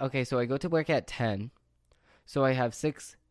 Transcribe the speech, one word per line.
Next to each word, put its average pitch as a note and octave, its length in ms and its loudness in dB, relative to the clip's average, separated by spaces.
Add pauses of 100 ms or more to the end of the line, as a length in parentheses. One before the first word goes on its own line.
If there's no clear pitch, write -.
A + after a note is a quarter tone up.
Okay, C3 240 0
so B2+ 140 0
I A#2+ 80 2
go C3+ 100 0
to E3+ 140 -2
work D#3+ 180 2
at C#3+ 180 2
ten. A2 440 -2 (760)
So C3+ 220 0
I C3 60 4
have B2 220 0
six, - 420 -4 (140)